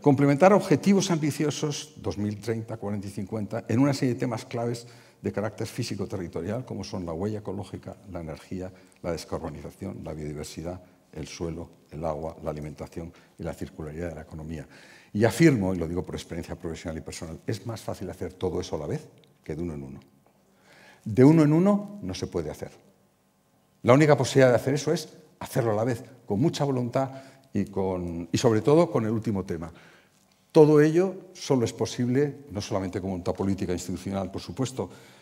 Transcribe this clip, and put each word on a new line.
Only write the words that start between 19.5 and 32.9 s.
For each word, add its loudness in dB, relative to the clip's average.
de -6
uno -6
en -10
uno. -14
De 4
uno 10
en 6
uno 2
no -8
se -6
puede -4
hacer. -10
La 8
única 8
posibilidad 6
de 6
hacer 2
eso -2
es -2
hacerlo 0
a 2
la 2
vez, -2
con 0
mucha 2
voluntad 0
y, 0
con, -4
y -4
sobre 4
todo 6
con 0
el -2
último -2
tema. -8
Todo 8
ello 4
solo 0
es -4
posible, -2
no -6
solamente -4